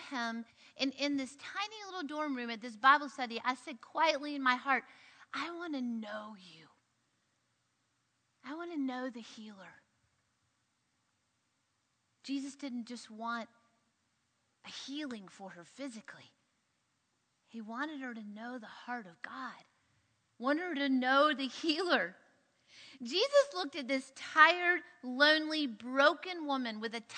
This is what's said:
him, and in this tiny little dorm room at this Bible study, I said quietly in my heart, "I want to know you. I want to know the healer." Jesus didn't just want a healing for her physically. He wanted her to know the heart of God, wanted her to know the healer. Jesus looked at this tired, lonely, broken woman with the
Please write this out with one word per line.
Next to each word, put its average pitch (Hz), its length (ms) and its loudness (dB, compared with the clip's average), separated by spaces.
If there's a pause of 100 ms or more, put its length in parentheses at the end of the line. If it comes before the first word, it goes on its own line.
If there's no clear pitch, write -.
(100)
him, 233 340 -4 (340)
and 269 200 0
in 285 180 0
this 262 200 -4
tiny 415 500 -8
little 359 200 -8
dorm 302 300 -4
room 240 140 -6
at 220 100 -6
this 233 160 -10
Bible 277 320 8
study, 233 340 -6
I 254 120 0
said 269 260 -12
quietly 302 540 2
in 277 80 -4
my 247 140 4
heart, 254 280 0 (480)
"I 285 180 -6
want 339 220 -8
to 269 80 -4
know 214 580 -6
you. 165 280 -20 (1800)
I 269 100 -10
want 339 180 -8
to 311 60 -4
know 254 300 -2
the 233 140 -10
healer." 208 580 -18 (2500)
Jesus 269 320 -6
didn't 247 300 -8
just 233 260 -14
want 226 380 -6 (1160)
a - 40 -14
healing 254 580 -8
for 190 220 -14
her 170 140 -18
physically. 220 680 -14 (1160)
He 226 120 -12
wanted 262 400 -6
her 247 140 -8
to 220 80 -10
know 220 360 -10
the 214 80 -14
heart 240 400 -10
of 165 160 -20
God, 247 420 -12 (760)
wanted 294 240 2
her 359 120 -2
to 277 140 0
know 269 460 6
the 269 140 -2
healer. 302 680 0 (840)
Jesus 370 300 0 (220)
looked 339 220 -4
at 262 120 -6
this 262 260 -2
tired, 349 680 6 (220)
lonely, 302 640 4
broken 285 800 2
woman 247 340 -2
with 220 120 -6
the 226 100 -8 (160)